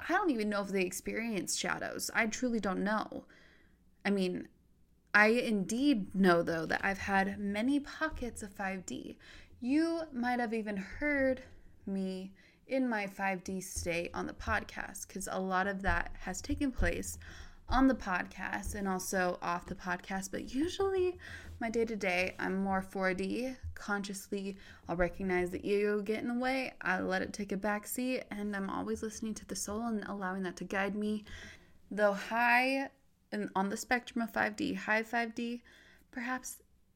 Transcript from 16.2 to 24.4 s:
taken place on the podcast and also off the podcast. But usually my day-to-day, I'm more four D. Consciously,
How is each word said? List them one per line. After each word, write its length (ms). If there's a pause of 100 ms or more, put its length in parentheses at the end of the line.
taken 300
place 440 (520)
on 180
the 80
podcast 800
and 140
also 520
off 260
the 100
podcast. 560
But 200
usually 640 (440)
my 100
day-to-day, 680
I'm 160
more 260
four 320
D. 400 (200)
Consciously, 840 (320)